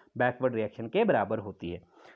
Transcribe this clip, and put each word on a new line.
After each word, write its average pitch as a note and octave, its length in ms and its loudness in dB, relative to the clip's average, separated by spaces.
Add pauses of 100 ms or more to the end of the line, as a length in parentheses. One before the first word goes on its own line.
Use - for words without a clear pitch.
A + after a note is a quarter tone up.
(180)
बैकवर्ड B2+ 380 2
रिएक्शन A2 320 -4
के G3 160 2
बराबर A2 360 2
होती F#2+ 300 -8
है। E2+ 120 -8 (340)